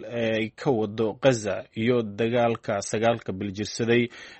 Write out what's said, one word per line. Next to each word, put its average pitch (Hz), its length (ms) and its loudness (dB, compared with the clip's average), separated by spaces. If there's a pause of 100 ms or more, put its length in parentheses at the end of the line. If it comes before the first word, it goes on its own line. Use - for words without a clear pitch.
(120)
ee 117 240 0
ay 110 140 0
ka - 220 -4
wado 110 420 0
Gaza 107 580 2
iyo 120 320 2
dagaalka 113 760 0
sagaalka 113 500 0
bil 98 200 -6
jirsaday 113 520 2 (360)